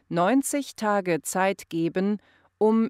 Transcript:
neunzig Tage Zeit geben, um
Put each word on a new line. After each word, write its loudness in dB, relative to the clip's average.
neunzig 0
Tage 0
Zeit -2
geben, -2
um 2